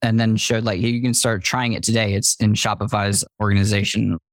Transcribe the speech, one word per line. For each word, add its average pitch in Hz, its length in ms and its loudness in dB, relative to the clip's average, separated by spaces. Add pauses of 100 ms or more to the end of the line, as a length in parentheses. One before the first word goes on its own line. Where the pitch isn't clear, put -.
And 113 160 2
then 110 180 2
showed, 113 280 0
like, 101 160 -2
"Hey, 107 80 0
you 120 120 -2
can 123 140 0
start 113 300 0
trying 123 300 0
it - 100 -6
today." 110 300 0
It's - 260 0
in 107 140 4
Shopify's 101 720 -2 (160)
organization. 101 800 0 (140)